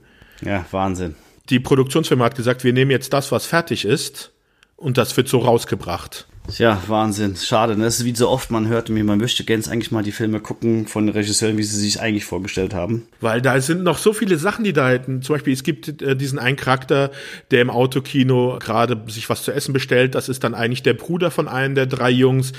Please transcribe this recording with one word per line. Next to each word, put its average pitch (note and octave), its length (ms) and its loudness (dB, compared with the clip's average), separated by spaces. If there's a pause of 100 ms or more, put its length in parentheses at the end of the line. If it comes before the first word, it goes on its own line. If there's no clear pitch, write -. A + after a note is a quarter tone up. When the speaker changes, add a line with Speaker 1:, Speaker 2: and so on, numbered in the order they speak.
(420)
Speaker 1:
Ja, F#2 280 -4
Wahnsinn. F#2 440 -4 (340)
Speaker 2:
Die - 100 2
Produktionsfirma C3 680 0
hat A#2+ 100 -2
gesagt, B2 280 -2
„Wir B2 100 4
nehmen C3+ 160 2
jetzt C3 240 0
das, C#3 180 -2
was A#2 140 -2
fertig E3 400 -2
ist, - 460 -4 (440)
und C3 220 -2
das - 180 0
wird B2+ 120 2
so B2+ 100 2
rausgebracht.“ A#2 880 -2 (240)
Speaker 1:
Tja, G#2+ 380 4
Wahnsinn. G#2+ 480 0
Schade, A2 400 2
ne? G#2+ 80 2
Das A2+ 160 0
ist A#2 60 -2
wie A#2+ 100 -2
so A#2+ 120 0
oft, B2+ 220 -2
man A2+ 160 0
hört, A2+ 220 -2
man G#2 300 2
möchte B2 260 -2
gern A2 220 0
eigentlich A2+ 260 -4
mal G#2+ 100 -2
die G2+ 80 -4
Filme G#2+ 300 -2
gucken A2+ 480 -2
von G#2+ 200 0
Regisseuren, G#2+ 500 0
wie G#2+ 40 0
sie G#2 160 -2
sich G#2 220 0
eigentlich G#2 240 -2
vorgestellt F#2+ 500 -4
haben. G#2+ 320 -2 (140)
Speaker 2:
Weil A2+ 200 0
da C3 200 2
sind E3 240 -2
noch D3+ 140 2
so G#3+ 140 4
viele G3+ 240 0
Sachen, G#3 280 -2
die G3 80 0
da C#3 160 2
hätten. B2+ 340 0
Zum D3+ 120 -2
Beispiel, C3+ 180 0
es C3 100 -2
gibt, D3+ 400 -6
äh, C3+ 140 0
diesen C3+ 240 -2
einen B2+ 160 0
Charakter, C#3 560 2 (400)
der B2 80 6
im B2 100 4
Autokino B2+ 880 2
gerade A#2 480 0
sich A2+ 240 -8
was A2+ 140 -2
zu B2 80 -2
essen C#3 200 -4
bestellt. C3 440 2
Das A#2+ 120 -2
ist C3 140 -4
dann A#2 120 0
eigentlich A#2+ 280 -2
der A#2+ 120 4
Bruder E3+ 360 -2
von D#3 160 -2
einem C3+ 300 -2
der C3+ 100 2
drei B2+ 240 2
Jungs. C3 480 4